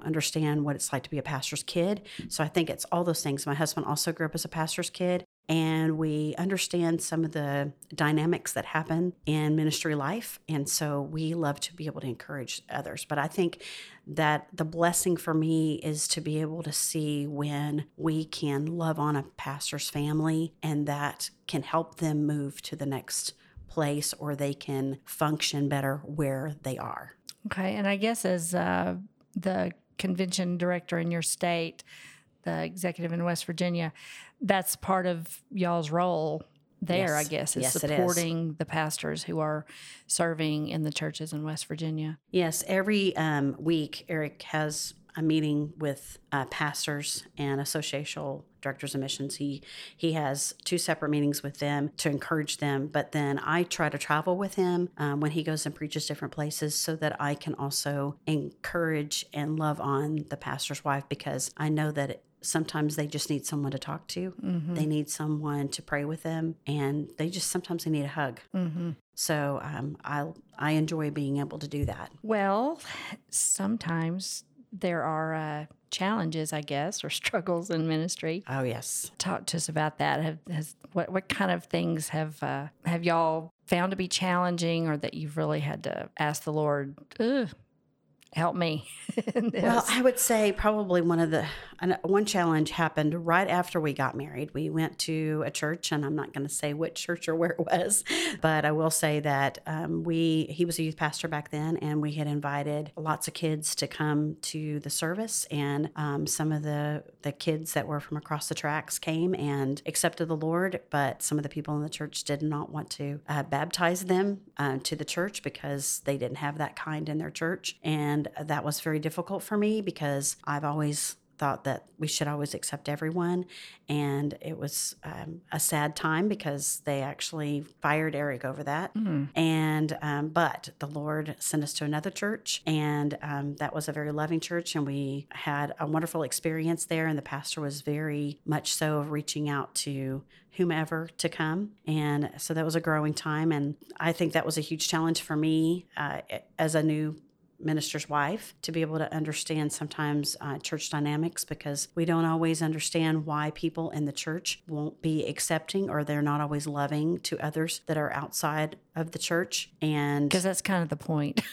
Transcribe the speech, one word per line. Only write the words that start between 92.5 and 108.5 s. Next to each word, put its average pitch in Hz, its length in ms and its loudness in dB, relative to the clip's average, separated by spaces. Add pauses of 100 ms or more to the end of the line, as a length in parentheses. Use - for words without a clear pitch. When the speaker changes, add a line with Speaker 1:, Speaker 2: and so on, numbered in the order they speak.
Speaker 1:
happened 160 540 2
right 175 220 6
after 175 320 2
we 151 140 2
got 131 220 0
married. 147 380 -4
We 156 160 0
went 160 300 0
to 156 460 0
a 143 60 -2
church, 156 400 -2
and 147 140 4
I'm 151 100 0
not 143 180 -4
gonna 139 160 -2
say 147 240 -2
which 160 220 -2 (100)
church 170 240 -2
or 160 60 2
where 165 160 4
it - 80 -2
was, 185 440 2 (380)
but 156 240 4
I 151 80 4
will 160 180 4
say 151 300 2
that, 139 440 2
um, 165 380 -2
we, 165 460 4
he 165 160 2
was 170 140 0
a 160 40 0
youth 156 140 -2
pastor 156 320 0
back 147 220 -4
then, 156 260 0
and 151 240 0
we 147 120 0
had 151 140 0
invited 147 720 0
lots 156 300 -2
of 160 60 -6
kids 156 420 0
to 143 120 0
come 151 560 2
to 151 380 -4
the 147 80 -8
service, 185 600 -2
and, 147 460 0
um, 151 320 0
some 156 240 0
of 151 120 0
the, 147 400 0 (180)
the 143 100 -2
kids 160 420 -2
that - 140 0
were 147 140 -2
from - 160 -6
across 147 320 -4
the 156 60 -2